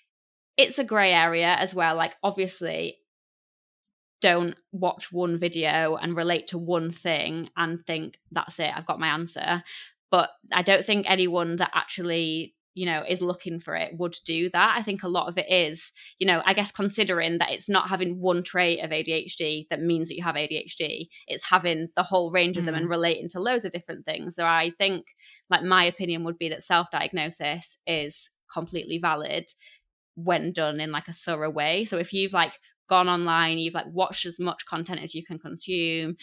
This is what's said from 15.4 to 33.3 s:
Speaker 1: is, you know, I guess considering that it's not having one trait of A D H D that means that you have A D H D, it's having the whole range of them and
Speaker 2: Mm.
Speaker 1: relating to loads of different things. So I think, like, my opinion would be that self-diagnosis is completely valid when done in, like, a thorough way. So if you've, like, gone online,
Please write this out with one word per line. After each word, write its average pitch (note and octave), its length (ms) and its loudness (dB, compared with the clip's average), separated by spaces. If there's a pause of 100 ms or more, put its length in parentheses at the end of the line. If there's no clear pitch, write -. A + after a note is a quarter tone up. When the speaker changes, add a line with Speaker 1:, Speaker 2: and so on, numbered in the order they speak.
Speaker 1:
is, E3+ 420 2 (260)
you F#3+ 80 0
know, E3+ 180 4
I G3 100 6
guess G3+ 180 0
considering F#3 680 0
that E3+ 120 0
it's - 180 -6
not F#3+ 200 2
having F#3 320 -2
one F3+ 220 2
trait F3 380 0
of D#3+ 120 -6
A D#3 120 0
D D#3+ 80 -4
H D#3+ 240 -4
D D#3 340 -4
that D3 120 -4
means E3 260 2
that - 80 -10
you F3 80 -6
have D#3+ 120 -2
A D3 120 -2
D D#3 80 -4
H - 200 -8
D, E3 340 -6 (180)
it's - 160 -6
having E3 500 2
the F3 80 2
whole F3+ 300 2
range F3+ 240 2
of E3+ 80 0
them D#3+ 100 0
and D#3+ 120 -2
Speaker 2:
Mm. E3+ 40 -2
Speaker 1:
relating E3+ 400 0
to F3+ 100 -6
loads A#3 240 0
of F#3 80 -8
different E3+ 320 -12
things. E3 300 -6
So E3+ 100 -2
I E3 340 4
think, G3 360 0 (340)
like, F3+ 140 4
my F#3 220 6
opinion F3 400 0
would E3+ 140 -4
be E3 100 -4
that D#3 160 -8
self-diagnosis E3 1200 -2
is D3+ 440 -4 (220)
completely E3 460 -6
valid D#3 480 -2 (720)
when E3+ 360 0
done D3+ 280 -2
in, D#3 100 -4
like, D3+ 180 -6
a E3+ 40 -10
thorough D#3 380 -4
way. D#3 340 0
So G3 140 -4
if E3+ 140 -4
you've, G3 200 0
like, E3+ 260 2 (300)
gone F3+ 200 6
online, E3 500 2